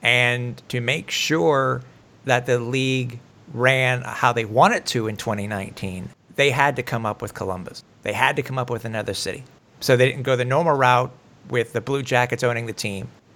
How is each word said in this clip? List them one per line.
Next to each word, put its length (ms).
And 680
to 140
make 280
sure 720
that 180
the 140
league 600
ran 480
how 320
they 100
wanted 420
to 200
in 100
twenty 300
nineteen, 640
they 140
had 260
to 60
come 240
up 160
with 120
Columbus. 500
They 100
had 240
to 60
come 160
up 120
with 140
another 300
city. 300
So 160
they 120
didn't 160
go 120
the 80
normal 300
route 380
with 220
the 80
Blue 220
Jackets 400
owning 240
the 60
team, 360